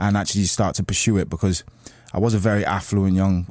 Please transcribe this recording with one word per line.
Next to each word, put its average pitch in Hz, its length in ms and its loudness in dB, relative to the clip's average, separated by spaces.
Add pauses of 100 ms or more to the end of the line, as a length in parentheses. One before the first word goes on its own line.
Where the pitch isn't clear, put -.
and 101 160 2
actually 101 280 0
start 90 320 0
to - 80 -2
pursue 101 340 0
it, 87 100 -2
because 90 340 -2 (500)
I - 60 -4
was 113 160 2
a 104 40 4
very 104 260 2
affluent 95 520 0
young, 95 340 2